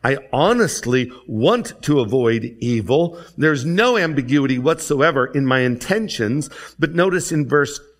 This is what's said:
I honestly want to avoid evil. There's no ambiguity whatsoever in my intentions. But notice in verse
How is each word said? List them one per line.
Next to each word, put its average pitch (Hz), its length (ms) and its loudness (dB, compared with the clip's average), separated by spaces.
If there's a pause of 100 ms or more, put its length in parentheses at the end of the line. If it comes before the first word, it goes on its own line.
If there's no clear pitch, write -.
I 135 140 0 (140)
honestly 131 800 0 (140)
want 160 580 0
to 147 180 2
avoid 113 580 0
evil. 120 580 0 (200)
There's 143 280 0
no 220 320 2
ambiguity 135 640 0
whatsoever 143 680 0
in 139 180 -2
my 127 160 2
intentions. 127 880 -2 (280)
But 160 160 -2
notice 180 380 0
in 151 160 0
verse 143 320 0 (200)